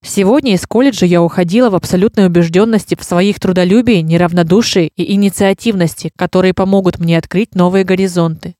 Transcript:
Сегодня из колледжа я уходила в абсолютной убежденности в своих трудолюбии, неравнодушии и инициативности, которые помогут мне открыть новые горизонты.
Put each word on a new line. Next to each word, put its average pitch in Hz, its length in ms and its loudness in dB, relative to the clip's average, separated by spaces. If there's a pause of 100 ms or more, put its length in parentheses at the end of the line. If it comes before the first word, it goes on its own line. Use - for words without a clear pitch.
Сегодня 220 500 0
из - 120 -2
колледжа 226 400 0
я 175 160 2
уходила 185 480 0
в 190 40 -2
абсолютной 190 520 0
убежденности 175 680 0
в - 80 -10
своих 190 380 -2
трудолюбии, 190 600 2
неравнодушии 170 960 0
и 190 180 -4
инициативности, 196 1000 -2
которые 185 380 0
помогут 190 440 0
мне 165 200 0
открыть - 360 -4
новые 185 300 2
горизонты. 175 760 -2